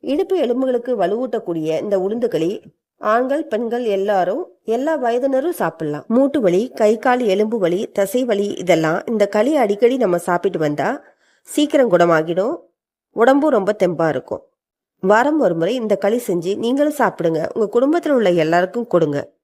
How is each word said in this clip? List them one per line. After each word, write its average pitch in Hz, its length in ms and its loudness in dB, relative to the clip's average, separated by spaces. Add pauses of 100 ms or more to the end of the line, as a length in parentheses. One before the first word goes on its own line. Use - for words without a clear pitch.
(120)
இடுப்பு 370 320 0
எலும்புகளுக்கு 247 560 -2
வலுவூட்டக்கூடிய 190 680 -2 (140)
இந்த 202 200 -2
உளுந்து 226 300 -2
களி 160 160 0 (640)
ஆண்கள், 262 280 0 (100)
பெண்கள் 233 340 -4 (100)
எல்லாரும், 196 480 0 (320)
எல்லா 285 180 -2 (100)
வயதினரும் 262 560 -2
சாப்பிடலாம். 160 460 -4 (100)
மூட்டு 277 300 2
வலி, 180 160 2 (200)
கை 214 100 4 (140)
கால் 247 180 2 (100)
எலும்பு 214 300 0
வலி, 175 180 0 (160)
தசை 202 320 0
வலி 202 180 0 (160)
இதெல்லாம் 160 360 2 (120)
இந்த 214 120 2 (120)
களி 226 160 2 (120)
அடிக்கடி 226 400 2
நம்ம 175 240 2
சாப்பிட்டு 175 380 0
வந்தா 147 240 -2 (680)
சீக்கிரம் 294 400 2
குணமாகிடும். 170 600 2 (600)
உடம்பும் 269 420 4
ரொம்ப 202 160 0 (100)
தெம்பா 165 300 0
இருக்கும். - 300 -8 (680)
வாரம் 285 340 2
ஒரு 175 140 2
முறை 190 220 0
இந்த 214 240 0
களி 226 240 0
செஞ்சு 180 240 -2 (100)
நீங்களும் 285 380 0
சாப்பிடுங்க. 165 400 0 (120)
உங்க 214 220 -2
குடும்பத்துல 294 440 2
உள்ள 202 100 2 (160)
எல்லாருக்கும் 180 500 -2
கொடுங்க. 147 240 2 (240)